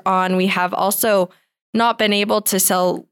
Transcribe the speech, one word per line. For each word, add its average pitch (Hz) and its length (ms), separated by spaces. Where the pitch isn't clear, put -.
on. 185 300
We 185 120
have 180 280
also 202 560
not 226 240
been 208 160
able 208 280
to 196 180
sell, 180 520